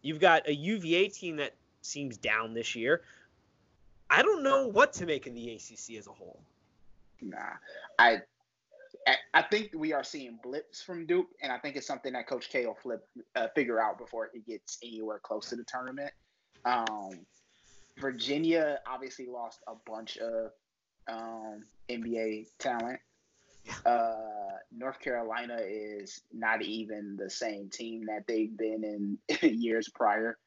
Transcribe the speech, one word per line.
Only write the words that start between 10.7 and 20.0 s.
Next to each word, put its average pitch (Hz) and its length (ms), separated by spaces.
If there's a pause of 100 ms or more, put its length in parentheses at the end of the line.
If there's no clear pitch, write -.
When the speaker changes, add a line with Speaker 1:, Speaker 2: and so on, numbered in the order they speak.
Speaker 2:
from 170 240
Duke, 180 220 (140)
and 139 100
I 123 80
think 143 180
it's 127 100
something 135 260
that 120 140
Coach 123 220
K 127 160
will - 100
flip, - 320 (280)
uh, 117 200
figure 120 240
out 110 180
before 113 360
he 120 60
gets 107 440
anywhere 110 360
close - 300
to 123 60
the 117 80
tournament. 131 480 (540)
Um, 107 600 (720)
Virginia 147 920
obviously 131 400
lost 120 400
a 113 60 (160)
bunch 110 280